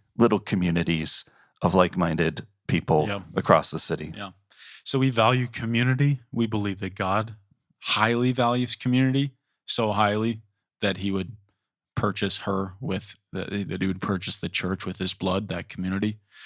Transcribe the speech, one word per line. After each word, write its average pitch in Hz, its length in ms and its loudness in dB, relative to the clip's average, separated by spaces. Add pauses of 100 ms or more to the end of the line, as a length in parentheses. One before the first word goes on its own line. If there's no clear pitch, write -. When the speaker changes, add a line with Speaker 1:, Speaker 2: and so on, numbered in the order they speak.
(180)
Speaker 1:
little 117 220 6
communities 85 840 0 (380)
of 87 120 2
like-minded 85 720 2 (200)
people 80 400 2
Speaker 2:
Yeah. 101 160 -6 (120)
Speaker 1:
across - 360 4
the 80 80 -4
city. 78 380 -6
Speaker 2:
Yeah. 98 140 -10 (540)
So - 140 -2
we 135 120 4
value 120 360 4
community. 123 760 0 (120)
We 117 140 0
believe 101 340 -2
that 92 160 -6
God 107 400 -2 (440)
highly 117 520 2
values 123 420 0
community, 131 580 2 (340)
so 110 260 0
highly 107 480 2 (400)
that 98 180 0
he 98 120 -2
would 95 260 -4 (580)
purchase 101 440 -2
her 95 420 -4
with, 131 360 -6 (160)
that, 90 180 -6 (180)
that 95 140 -4
he 95 40 0
would 95 140 -2
purchase - 380 -2
the 98 100 -6
church 92 380 -4
with 92 120 -8
his 92 140 -4
blood, 95 360 -2
that 87 200 -8
community. 98 500 -4 (280)